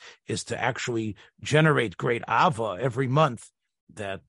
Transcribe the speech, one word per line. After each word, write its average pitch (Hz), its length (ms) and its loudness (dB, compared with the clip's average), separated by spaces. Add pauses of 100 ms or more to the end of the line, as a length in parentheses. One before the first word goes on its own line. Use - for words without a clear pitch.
(260)
is - 180 -6
to - 160 -8
actually 113 560 -4 (260)
generate 135 540 4
great 120 320 0
ava 113 520 2
every 127 280 -2
month 135 420 0 (420)
that 98 360 -8